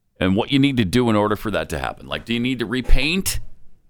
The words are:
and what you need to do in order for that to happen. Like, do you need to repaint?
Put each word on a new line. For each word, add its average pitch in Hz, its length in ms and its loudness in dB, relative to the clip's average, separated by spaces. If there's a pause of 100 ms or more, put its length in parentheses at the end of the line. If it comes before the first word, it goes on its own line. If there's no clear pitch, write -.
(180)
and 95 160 2
what 110 160 -2
you 139 80 2
need 135 200 2
to 117 80 4
do 117 240 2
in 107 60 4
order 104 200 2
for 107 140 -6
that 80 180 -2
to 80 100 -6
happen. 64 280 -8
Like, 73 180 -8
do 113 80 -6
you 120 80 -2
need 127 200 -4
to 117 60 -4
repaint? 127 720 2 (500)